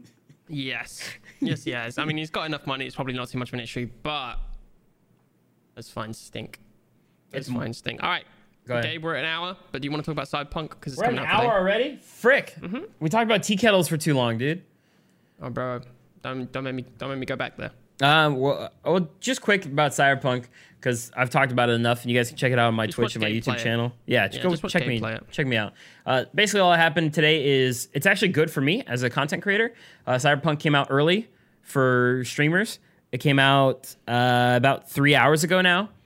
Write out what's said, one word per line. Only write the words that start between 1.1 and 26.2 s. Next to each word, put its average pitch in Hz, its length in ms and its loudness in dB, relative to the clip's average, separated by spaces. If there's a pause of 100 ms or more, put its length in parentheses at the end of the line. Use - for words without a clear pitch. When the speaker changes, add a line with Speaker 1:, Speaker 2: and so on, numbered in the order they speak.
Speaker 1:
Yes, 196 240 -2
he 139 80 -6
has. 120 260 -8
I 147 60 -2
mean, 156 120 -4
he's 156 140 -6
got 175 160 -6
enough 151 200 -6
money. 135 200 -4
It's 123 80 -12
probably 131 200 -6
not 123 140 -6
too 127 100 -8
much 123 120 -6
of - 40 -12
an 123 60 -6
issue, 117 280 -8 (140)
but 143 340 -6 (1400)
those - 160 -18
fines 113 280 -10
stink. - 400 -14 (720)
That's 131 180 -10
Speaker 2:
It's 127 80 -6
Speaker 1:
fine, 117 160 -6
Sting. - 280 -12
All - 80 -2
right. 175 160 -4 (420)
Speaker 2:
Go 123 80 -4
ahead. 117 100 0
Speaker 1:
Gabe, 160 200 -6
we're 165 100 -2
at 135 100 -4
an 160 60 -2
hour, 175 260 -6 (160)
but 135 100 -8
do 143 40 -6
you 139 40 -4
wanna 151 120 -4
talk 156 100 -6
about 143 160 -4
Cyberpunk? 147 420 -6 (100)
'Cause 143 120 -10
it's 127 60 -12
Speaker 2:
We're 196 60 -2
at 240 60 4
Speaker 1:
coming - 140 -4
Speaker 2:
an - 60 -6
Speaker 1:
out 214 100 2
today. 240 100 2
Speaker 2:
hour 208 80 4
already? 220 440 0
Frick. - 580 0
Speaker 1:
Mm-hmm. 180 180 -8 (220)
Speaker 2:
We 156 80 0
talked 220 160 2
about 214 180 2
tea 208 140 0
kettles 190 320 4
for 165 80 -2
too 151 180 0
long, 120 240 2
dude. 151 240 -2 (800)
Speaker 1:
Oh, 127 100 -10
bro. 123 300 -6 (420)
Don't, 131 300 -10
don't 135 120 -8
make 131 100 -6
me, 127 100 -8 (140)
don't 131 120 -10
make 135 80 -6
me 127 80 -6
go 131 100 -6
back 127 200 -8
there. - 140 -10 (320)
Speaker 2:
Um, 151 340 4
well, 127 280 0 (200)
uh, 151 60 0
well, 175 180 0 (120)
just 247 200 -4
quick 202 240 0
about 143 280 0
Cyberpunk, 131 520 2 (360)
'cause 120 360 -4
I've 123 140 0
talked 135 200 2
about 120 180 2
it 120 40 4
enough, 117 300 0
and 123 100 -6
you 123 60 2
guys 117 100 0
can - 80 -16
check 127 160 0
it 123 60 2
out 117 100 4
on 113 60 0
my 113 120 0
Speaker 1:
Just 95 100 -6
Speaker 2:
Twitch 120 100 0
Speaker 1:
watch - 100 -6
Speaker 2:
and 110 80 -4
my 107 60 -2
YouTube 117 260 -2
Speaker 1:
gameplay. 117 60 -4
Speaker 2:
channel. 117 300 -2 (140)
Yeah, 120 200 2
just 147 120 -6
Speaker 1:
Yeah, - 60 -10
Speaker 2:
go 180 60 2
Speaker 1:
just 165 120 -4
watch 196 100 -8
Speaker 2:
check 165 140 0
me, 120 140 -2
Speaker 1:
gameplay. 110 200 -6 (100)
Speaker 2:
check 151 160 -4
me 123 100 0
out. 104 160 -2 (340)
Uh, 127 180 2 (100)